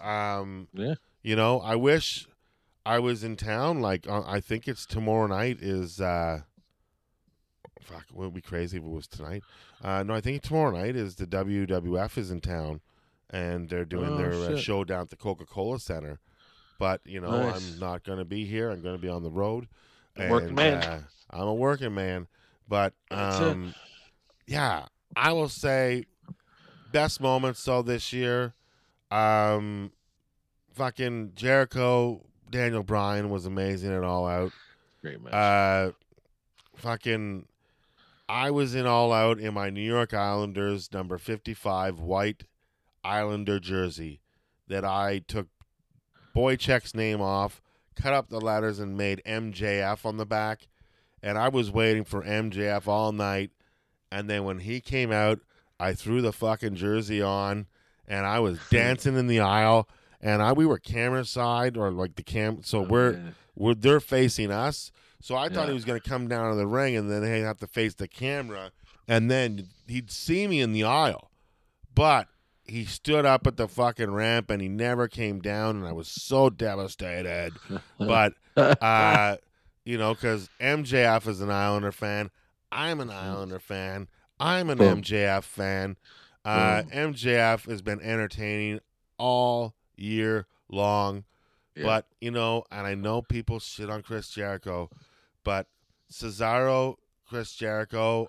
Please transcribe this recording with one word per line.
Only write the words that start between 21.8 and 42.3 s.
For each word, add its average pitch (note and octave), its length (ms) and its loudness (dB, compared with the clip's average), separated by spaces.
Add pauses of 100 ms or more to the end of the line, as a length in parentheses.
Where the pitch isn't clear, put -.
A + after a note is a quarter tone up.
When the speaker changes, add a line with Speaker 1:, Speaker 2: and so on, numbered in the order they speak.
Speaker 2:
man. F#2 320 -4 (400)
But, G2+ 280 0 (160)
Speaker 1:
That's G2 300 -2
it. - 100 2
Speaker 2:
um, F2+ 240 -6 (720)
yeah, B2 400 -2 (280)
I D3 180 4
will D#3+ 180 2
say C3 540 0 (880)
best D3+ 280 2
moments, C3 400 2
so B2 220 2
this A#2+ 320 -4
year, B2 400 0 (560)
um, G#2+ 840 2 (840)
fucking A#2+ 600 -4
Jericho, B2 880 2 (260)
Daniel A#2+ 320 0
Bryan G#2 480 0
was F#2+ 160 -2
amazing F#2+ 460 -2
at F#2 120 -2
All F2+ 220 0
Out. F2+ 260 -2 (500)
Speaker 1:
Great C#2 200 -12
match. - 120 -12
Speaker 2:
Uh, G2 580 4 (840)
fucking, A2 680 -4 (840)
I B2+ 220 0
was C#3 240 0
in B2+ 120 0
All A#2+ 260 6
Out A2+ 260 4
in G#2+ 160 -4
my G2+ 160 -2
New G2 120 -6
York A#2 320 0
Islanders G2+ 800 -2
number F#2 260 -6
fifty-five G2 840 -4
white F#2+ 440 -2 (600)